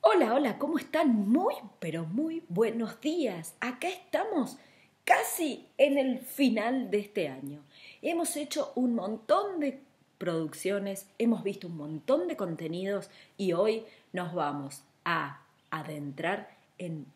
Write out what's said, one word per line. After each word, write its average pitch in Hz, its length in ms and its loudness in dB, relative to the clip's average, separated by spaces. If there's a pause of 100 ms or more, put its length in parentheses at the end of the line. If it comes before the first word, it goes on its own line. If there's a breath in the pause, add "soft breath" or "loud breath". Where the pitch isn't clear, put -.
Hola, 320 300 6
hola, 262 240 2
¿cómo 302 200 -2
están? 233 520 2
Muy, 370 240 4 (240)
pero 165 260 -4
muy 320 440 -4
buenos 226 520 0
días. 254 600 -2
Acá 254 280 -4
estamos 370 720 -2 (460 loud breath)
casi - 640 2 (100)
en 277 180 8
el 262 220 2
final 233 720 2
de 202 80 2
este 196 300 -2
año. 143 340 -10 (400 loud breath)
Hemos 330 340 -2
hecho 294 380 -4
un 247 220 2
montón 302 640 0
de 269 200 -2 (380)
producciones, 185 880 -4 (120)
hemos 233 260 2
visto 196 240 -6
un 170 80 -8
montón 156 500 0
de 320 100 -4
contenidos 185 760 -4 (260 loud breath)
y 185 160 0
hoy 220 320 2 (280 loud breath)
nos 175 220 -4
vamos 147 480 -4 (220)
a 160 420 -4 (240)
adentrar 156 800 -4 (280 loud breath)
en 160 380 -8